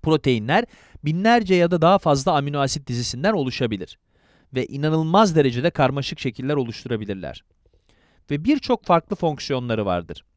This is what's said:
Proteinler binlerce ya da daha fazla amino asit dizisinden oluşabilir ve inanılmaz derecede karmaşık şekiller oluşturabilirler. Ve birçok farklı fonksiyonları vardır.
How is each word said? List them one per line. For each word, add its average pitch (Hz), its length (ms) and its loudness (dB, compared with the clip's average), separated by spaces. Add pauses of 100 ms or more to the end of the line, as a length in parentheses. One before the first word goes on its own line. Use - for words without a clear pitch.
Proteinler 151 600 0 (400)
binlerce 190 500 2
ya 175 160 4
da 175 120 2
daha 185 160 6
fazla 151 360 2
amino 143 240 -2
asit 139 280 -2
dizisinden 123 460 -2
oluşabilir 120 680 -4 (560)
ve 127 120 -4
inanılmaz 160 720 2
derecede 135 340 2
karmaşık 139 500 -2
şekiller 131 340 -4
oluşturabilirler. 107 920 -6 (840)
Ve 147 140 -4
birçok 262 400 0
farklı 175 320 2
fonksiyonları 123 680 -2
vardır. 87 380 -4 (120)